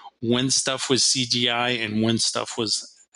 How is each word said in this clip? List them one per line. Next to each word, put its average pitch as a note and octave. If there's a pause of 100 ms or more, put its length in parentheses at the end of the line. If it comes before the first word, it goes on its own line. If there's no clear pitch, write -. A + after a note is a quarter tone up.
(220)
when B2
stuff -
was B2+
C C3
G A#2+
I A#2+
and A2
when A2+
stuff -
was - (200)